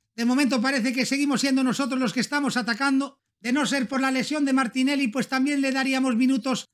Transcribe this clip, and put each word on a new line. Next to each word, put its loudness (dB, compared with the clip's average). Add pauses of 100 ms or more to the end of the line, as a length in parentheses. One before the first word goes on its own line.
(160)
De -4
momento 2
parece 0
que 0
seguimos 0
siendo 2
nosotros 0
los 0
que -2
estamos -2
atacando. -2 (200)
De -6
no 2
ser -2
por -2
la 0
lesión 0
de 2
Martinelli, 0
pues -2
también 0
le 0
daríamos 0
minutos 0